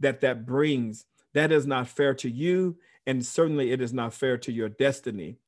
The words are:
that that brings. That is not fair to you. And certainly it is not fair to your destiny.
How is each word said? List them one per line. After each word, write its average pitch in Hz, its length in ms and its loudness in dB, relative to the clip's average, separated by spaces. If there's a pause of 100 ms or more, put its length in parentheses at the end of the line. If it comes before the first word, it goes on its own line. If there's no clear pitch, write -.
that 135 200 0
that 123 240 0
brings. 123 640 0 (260)
That 151 200 4
is 147 140 4
not 127 220 -2
fair 143 280 2
to 135 120 -6
you. 175 480 0 (300)
And 131 180 -2
certainly 147 480 0
it 131 80 -2
is 123 140 -4
not 120 180 -4
fair 127 240 0
to 123 160 -8
your 113 160 -4
destiny. 110 800 -2